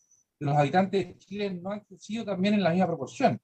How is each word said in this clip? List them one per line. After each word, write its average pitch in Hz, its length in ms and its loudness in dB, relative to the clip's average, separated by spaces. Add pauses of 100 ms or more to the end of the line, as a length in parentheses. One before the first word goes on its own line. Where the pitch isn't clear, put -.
(400)
de 147 60 -6
los 143 100 0
habitantes 180 520 2
de - 100 -20
Chile 196 360 -8
no 175 180 -8
han 208 100 -8
crecido 208 420 -12
también 196 300 0
en 202 100 2
la 165 80 4
misma 180 160 2
proporción. 160 560 0